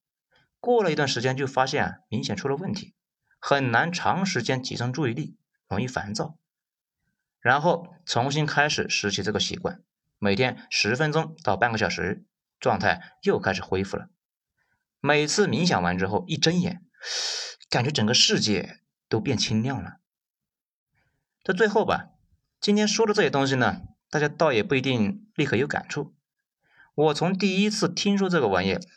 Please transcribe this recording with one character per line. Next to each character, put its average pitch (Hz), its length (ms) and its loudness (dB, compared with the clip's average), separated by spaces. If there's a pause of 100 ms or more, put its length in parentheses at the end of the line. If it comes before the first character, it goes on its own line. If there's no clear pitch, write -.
(580)
过 240 260 2
了 165 80 0
一 - 20 -2
段 147 140 2
时 120 140 -2
间 131 160 0
就 139 80 -2
发 131 180 0
现 135 220 -2
啊， 85 80 -8 (160)
冥 107 120 -4
想 104 140 -6
出 131 120 -4
了 139 80 -2
问 165 180 -6
题， - 200 -12 (460)
很 139 300 2
难 135 200 2
长 175 360 -2
时 131 160 -2
间 127 200 -2
集 - 140 -8
中 120 160 -2
注 143 160 -2
意 113 60 -2
力， 151 240 -10 (300)
容 98 120 -2
易 123 60 -2
烦 104 260 -6
躁。 151 240 -6 (1040)
然 135 220 2
后 - 320 0 (100)
重 127 260 0
新 151 140 0
开 147 240 2
始 - 220 -2
拾 - 200 -2
起 98 120 -2
这 107 100 -2
个 101 80 0
习 - 160 -4
惯， - 260 -6 (360)
每 101 180 0
天 127 320 -2
十 - 260 0
分 151 160 0
钟 160 320 -2
到 98 140 0
半 117 160 2
个 110 60 0
小 104 100 0
时， 87 380 -4 (320)
状 117 200 2
态 90 440 -2
又 170 180 0
开 95 140 0
始 90 80 -6
恢 95 200 -2
复 - 140 -6
了。 - 140 -14 (880)
每 147 260 2
次 196 200 2
冥 113 180 2
想 110 180 2
完 87 140 0
之 92 100 0
后 101 220 -2
一 156 80 -4
睁 175 240 2
眼， 175 240 -4 (840)
感 131 120 2
觉 135 80 -2
整 123 140 0
个 107 80 2
世 - 280 4
界 - 400 -2 (280)
都 110 100 0
变 110 200 -2
清 110 240 0
亮 123 200 -4
了。 92 180 -16 (1400)
到 - 120 -2
最 214 120 2
后 202 200 2
吧， - 240 -2 (500)
今 208 160 2
天 214 100 4
说 220 200 2
的 208 80 2
这 202 80 4
些 143 80 4
东 135 160 2
西 135 80 0
呢， 110 260 2 (300)
大 151 100 0
家 151 80 2
倒 147 240 2
也 107 100 4
不 98 120 -2
一 131 80 2
定 113 520 0
立 147 120 0
刻 - 100 0
有 135 100 2
感 - 220 -6
触。 147 260 -8 (800)
我 151 200 4
从 180 240 0
第 190 240 2
一 214 80 2
次 214 180 0
听 202 300 0
说 196 100 2
这 175 100 2
个 123 100 4
玩 92 180 2
意 92 120 0 (180)